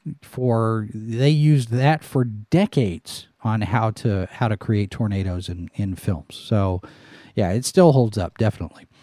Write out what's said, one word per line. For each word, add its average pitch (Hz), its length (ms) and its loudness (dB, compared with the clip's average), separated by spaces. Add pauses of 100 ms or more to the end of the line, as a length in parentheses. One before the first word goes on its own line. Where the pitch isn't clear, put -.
(220)
for, 113 720 -2
they 113 360 0
used 151 400 4
that 135 340 2
for 131 200 0
decades 113 1040 -2 (140)
on 110 200 0
how 110 280 0
to, 98 440 -2
how 120 160 -2
to 107 80 -2
create 104 340 -2
tornadoes 95 560 -4
in, 87 280 -10
in 95 200 -4
films. - 400 -6
So, 98 460 0 (540)
yeah, 92 160 0
it 120 120 -2
still 175 300 6
holds 117 240 2
up, 87 200 -6
definitely. - 480 -4 (180)